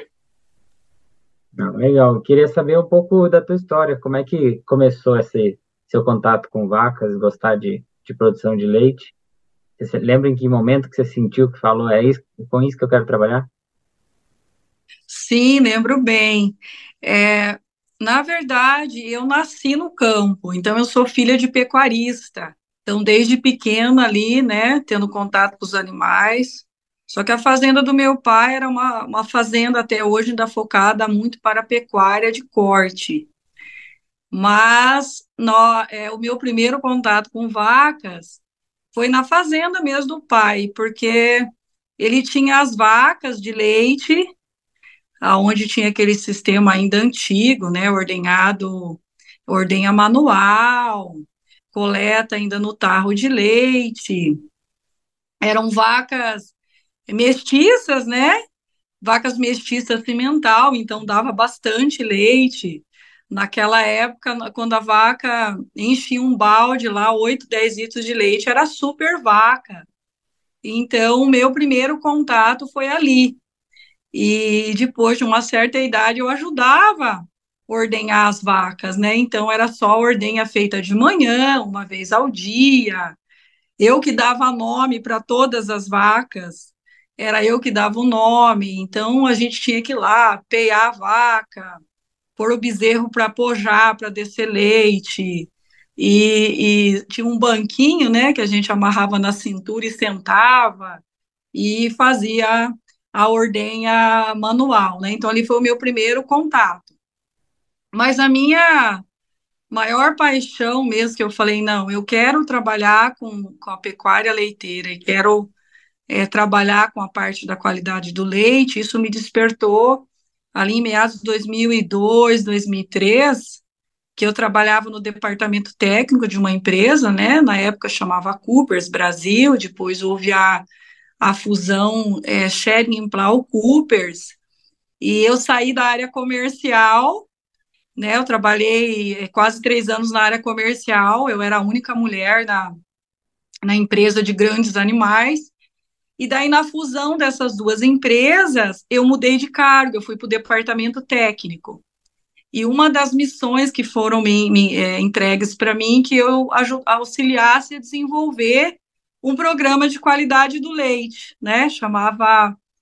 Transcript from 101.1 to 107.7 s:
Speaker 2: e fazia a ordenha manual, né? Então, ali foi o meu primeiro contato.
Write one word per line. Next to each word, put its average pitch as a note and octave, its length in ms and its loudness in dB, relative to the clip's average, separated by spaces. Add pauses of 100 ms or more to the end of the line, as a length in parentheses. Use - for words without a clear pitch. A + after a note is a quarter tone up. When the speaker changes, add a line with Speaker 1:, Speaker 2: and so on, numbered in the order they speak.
Speaker 2:
e G#3+ 360 -2
fazia A3+ 840 0 (380)
a G#3+ 160 2
ordenha A3+ 1080 0
manual, G#3+ 640 0
né? G3 100 -6
Então, A3 180 -4
ali A3+ 160 0
foi A#3+ 120 0
o A#3+ 40 -2
meu A#3+ 160 0
primeiro A#3+ 460 -2
contato. C4 720 -2 (1000)